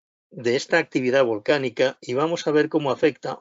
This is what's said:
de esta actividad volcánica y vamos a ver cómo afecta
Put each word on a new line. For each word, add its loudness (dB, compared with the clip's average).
de -2
esta 0
actividad 2
volcánica 0
y -8
vamos -2
a 0
ver 2
cómo 0
afecta -2